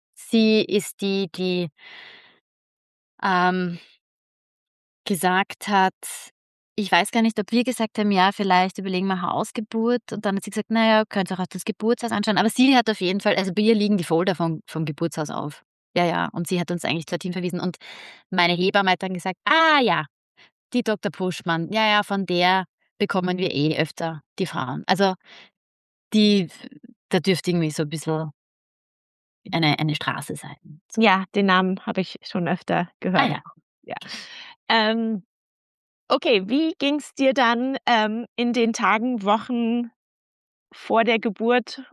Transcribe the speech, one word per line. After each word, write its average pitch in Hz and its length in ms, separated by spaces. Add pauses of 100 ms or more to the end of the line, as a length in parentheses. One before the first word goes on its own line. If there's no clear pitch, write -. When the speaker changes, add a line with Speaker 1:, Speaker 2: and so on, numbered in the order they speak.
(140)
Speaker 1:
Sie 220 480
ist - 400
die, 196 340
die, 180 340 (1500)
ähm, 180 580 (1300)
gesagt 185 640
hat, 190 260 (840)
ich 202 160
weiß 180 200
gar 233 100
nicht, 220 180
ob 196 120
wir 233 120
gesagt 226 360
haben, 208 120
"Ja, 190 200
vielleicht 185 480
überlegen 190 280
wir 185 140
Hausgeburt." 226 920
Und 214 140
dann 196 100
hat 208 80
sie - 80
gesagt, - 180
"Na 226 160
ja, 220 200
könnt 190 260
ihr 190 80
auch 185 100
das - 140
Geburtshaus 226 480
anschauen." 208 260
Aber 208 120
sie 262 260
hat 233 140
auf 214 120
jeden 185 200
Fall, 208 140
also 185 180
bei 208 80
ihr 226 140
liegen 208 220
die 175 60
Folder 170 320
vom, 165 320
vom 160 180
Geburtshaus 156 440
auf. - 340 (320)
Ja, 175 100
ja. 165 280
Und 170 140
sie 180 120
hat 175 120
uns 175 120
eigentlich 160 220
dorthin 180 280
verwiesen. 180 280
Und 180 160 (520)
meine 175 240
Hebamme 190 380
hat 180 120
dann 185 100
gesagt, 185 320
"Ah 311 360
ja, 165 240 (680)
die 240 100
Doktor 208 280
Puschmann, 165 600
ja, 220 160
ja, 208 160
von 196 220
der 180 400 (340)
bekommen 180 380
wir 180 160
eh 151 260
öfter 165 420 (180)
die 185 80
Frauen." 131 400
Also 185 280 (960)
die, 208 360 (600)
da 180 100
dürfte 180 320
irgendwie 165 200
so 160 120
ein 151 60
bisschen 156 420 (1200)
eine, 160 280
eine 151 160
Straße 147 400
sein. - 460 (100)
So. 220 100
Speaker 2:
Ja, 190 240 (100)
den 202 100
Namen 185 400
habe 190 160
ich - 220
schon 175 240
öfter 175 420 (100)
gehört. 180 220
Speaker 1:
Ah 254 60
ja. - 140 (420)
Speaker 2:
Ja. - 120 (760)
Ähm, 220 540 (840)
okay, 240 400
wie 320 300
ging's 285 360
dir 262 180
dann, 247 520
ähm, 220 400 (100)
in 240 180
den 233 200
Tagen, 220 500
Wochen 233 680 (840)
vor 226 300
der 226 160
Geburt 240 720